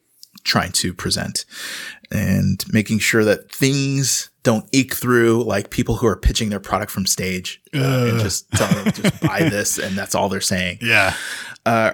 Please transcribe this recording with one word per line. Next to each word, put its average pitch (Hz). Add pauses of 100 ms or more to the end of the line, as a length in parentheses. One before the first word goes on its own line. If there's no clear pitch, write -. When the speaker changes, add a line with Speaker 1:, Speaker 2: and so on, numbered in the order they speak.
(440)
Speaker 1:
trying 85
to 90
present, 92 (640)
and 95
making 107
sure 110
that -
things 139 (140)
don't 110
eke 131
through, 117
like, 104
people 117
who 120
are 95
pitching 113
their 101
product 107
from 95
stage, 92 (120)
uh, 143
and 127
Speaker 2:
Ugh. 117
Speaker 1:
just -
telling 101
them, 214
"Just -
buy -
Speaker 2:
<laughs> 156
Speaker 1:
this," 104
and 98
that's 98
all 98
they're 95
saying. 92
Speaker 2:
Yeah. 107 (500)
Speaker 1:
Uh, 113